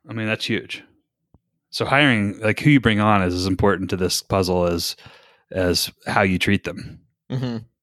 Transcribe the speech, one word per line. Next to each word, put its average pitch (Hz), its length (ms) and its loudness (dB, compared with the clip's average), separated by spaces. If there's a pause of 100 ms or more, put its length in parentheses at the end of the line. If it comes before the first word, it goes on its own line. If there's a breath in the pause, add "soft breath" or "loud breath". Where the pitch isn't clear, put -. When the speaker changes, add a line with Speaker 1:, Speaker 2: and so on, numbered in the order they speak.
Speaker 1:
I 117 40 -14
mean, 110 160 -6
that's 110 160 -4
huge. - 400 -6 (880)
So - 140 -4
hiring, 117 560 2
like, 107 200 0
who 147 100 4
you 139 100 6
bring 107 200 2
on 104 220 4
is 90 120 0
as 90 120 -2
important 95 440 0
to 101 60 -2
this 90 260 -2
puzzle 90 420 0
as, 85 300 -2 (560 soft breath)
as 90 400 -2 (160)
how - 160 0
you 95 160 2
treat 101 240 0
them. - 380 -12 (320)
Speaker 2:
Mm-hmm. 123 240 -4 (260)